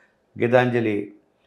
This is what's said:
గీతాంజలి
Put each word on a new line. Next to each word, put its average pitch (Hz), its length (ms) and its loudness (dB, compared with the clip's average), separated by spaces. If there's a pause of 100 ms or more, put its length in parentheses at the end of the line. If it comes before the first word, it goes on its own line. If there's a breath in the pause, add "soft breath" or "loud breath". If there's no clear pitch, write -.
(400)
గీతాంజలి 117 720 0 (340)